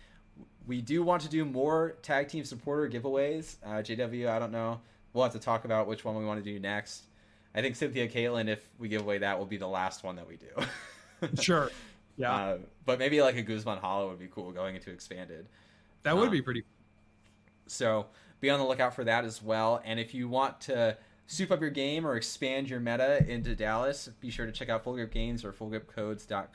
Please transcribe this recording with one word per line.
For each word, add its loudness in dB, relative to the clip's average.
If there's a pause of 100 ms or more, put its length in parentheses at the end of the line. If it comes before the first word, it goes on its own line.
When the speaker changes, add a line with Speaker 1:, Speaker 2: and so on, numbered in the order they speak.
(640)
Speaker 1:
We -2
do 2
want 4
to -8
do 2
more 2
tag 0
team -6
supporter -2
giveaways. 0
Uh, -2
J -6
W, -2
I 2
don't -2
know. -2 (320)
We'll 4
have 0
to -8
talk 0
about 2
which -4
one -2
we -2
wanna -2
do -6
next. -4 (500)
I 0
think 0
Cynthia 0
Caitlin, 0
if -2 (100)
we -6
give 0
away 2
that, 0
will -4
be -4
the -4
last -2
one -6
that -14
we -16
do. -20 (840)
<laughs> -2
Speaker 2:
Sure. 4 (480)
Yeah. 2
Speaker 1:
Uh, 0 (280)
but 4
maybe, 4
like, 8
a -2
Guzman -2
Hollow 0
would -8
be -12
cool -10
going -4
into -14
Expanded. -12 (540)
Speaker 2:
That 2
would 4
Speaker 1:
Um, 2
Speaker 2:
be 2
pretty -4 (1040)
Speaker 1:
So 0 (320)
be 4
on 6
the 2
lookout 2
for -4
that 4
as -8
well. 4
And -2
if -4
you -2
want 2
to 2 (300)
soup -2
up 4
your 0
game 0
or 2
expand -2
your -4
meta 4
into -2
Dallas, 0 (100)
be -8
sure -4
to -6
check -6
out 0
Full -4
Grip -4
Games 0
or -6
full -10
grip -6
codes -6
dot -4